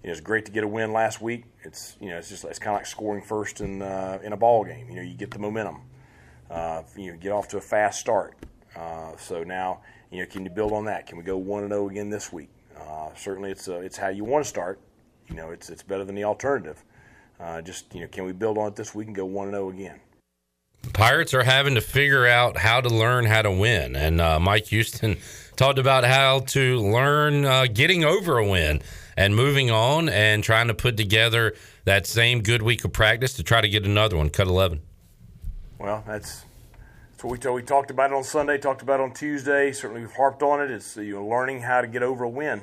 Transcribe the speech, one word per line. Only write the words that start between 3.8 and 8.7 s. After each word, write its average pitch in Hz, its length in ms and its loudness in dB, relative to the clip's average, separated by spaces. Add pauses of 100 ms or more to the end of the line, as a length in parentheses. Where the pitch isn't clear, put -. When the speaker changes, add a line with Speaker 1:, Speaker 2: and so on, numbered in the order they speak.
Speaker 1:
uh, 95 400 -8
in 107 100 -8
a 101 40 -8
ball 117 260 4
game. 82 260 -12
You 85 60 -14
know, 90 80 -10
you 90 100 -12
get 98 180 -12
the - 80 -12
momentum. 104 420 -6 (680)
Uh, 82 320 -6 (160)
you 92 140 -12
know, 85 60 -16
get 92 140 -6
off 104 180 -2
to 104 80 -8
a 95 40 -6
fast 107 380 0
start. 101 360 -2 (400)